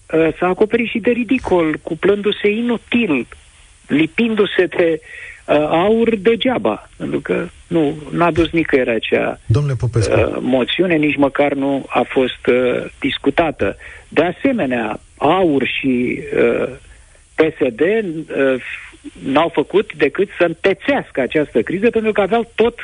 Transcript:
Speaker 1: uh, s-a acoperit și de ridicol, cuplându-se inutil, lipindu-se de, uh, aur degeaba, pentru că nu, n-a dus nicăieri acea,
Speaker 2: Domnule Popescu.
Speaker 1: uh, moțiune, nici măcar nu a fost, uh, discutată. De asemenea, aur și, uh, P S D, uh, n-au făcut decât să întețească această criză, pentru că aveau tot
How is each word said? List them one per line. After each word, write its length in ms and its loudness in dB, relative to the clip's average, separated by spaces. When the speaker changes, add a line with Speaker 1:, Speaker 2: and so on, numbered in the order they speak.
Speaker 1:
uh, 140 2
s-a 80 0
acoperit 420 0
și 100 -4
de 120 0
ridicol, 720 0
cuplându-se 680 -2
inutil, 800 -2
lipindu-se 800 0
de, 360 0
uh, 80 2
aur 600 2
degeaba, 800 0
pentru 220 -4
că 280 -4
nu, 300 0
n-a 200 2
dus 180 0
nicăieri 400 0
acea, 560 -2
Speaker 2:
Domnule 300 0
Popescu. 440 0
Speaker 1:
uh, 200 0
moțiune, 560 0
nici 220 0
măcar 360 2
nu 340 -2
a 220 0
fost, 380 -2
uh, 380 2
discutată. 800 -2
De 160 2
asemenea, 760 -2
aur 500 2
și, 420 0
uh, 340 2
P 40 -12
S 360 2
D, 40 -14
uh, 840 0
n-au 300 0
făcut 400 0
decât 440 0
să 60 2
întețească 800 -2
această 400 0
criză, 280 0
pentru 220 0
că 100 0
aveau 340 0
tot 280 0